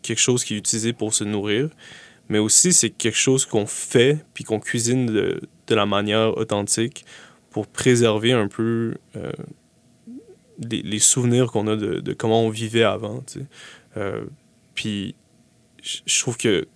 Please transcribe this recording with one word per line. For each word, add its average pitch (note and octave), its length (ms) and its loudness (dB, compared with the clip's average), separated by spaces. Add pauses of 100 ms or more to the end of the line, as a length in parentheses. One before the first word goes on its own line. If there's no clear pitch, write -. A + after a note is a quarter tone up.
quelque - 180 -4
chose B2 240 2
qui A2 100 -6
est G#2 40 -4
utilisé A2+ 340 -2
pour G#2+ 220 -4
se G#2+ 100 -2
nourrir, G#2 440 -2 (600)
mais G#2+ 100 0
aussi A2 340 4
c'est A#2 180 4
quelque - 280 -2
chose C3 260 2
qu'on G#2+ 220 0
fait C3+ 520 2 (160)
puis - 100 -14
qu'on G#2+ 160 -2
cuisine B2 460 0
de, F#2 340 0 (260)
de A#2 80 2
la G#2 120 4
manière G#2 500 2
authentique A2 680 -2 (460)
pour G#2+ 160 -6
préserver A#2 680 4
un A2 160 4
peu, A2+ 460 -2 (220)
euh, - 160 -8 (1300)
les, A2+ 240 -6
les G#2 160 -6
souvenirs A#2+ 520 2
qu'on G#2+ 180 -2
a G#2+ 80 0
de, G#2 240 -4
de - 120 -6
comment A2+ 320 2
on A2 60 0
vivait A2+ 340 0
avant, G#2+ 420 -2
tu - 140 -14
sais. C#3 60 -10 (500)
Euh, G2 280 -6 (500)
puis G2+ 400 -6 (680)
je, - 220 -10
je - 160 0
trouve A#2+ 160 -4
que G2 400 0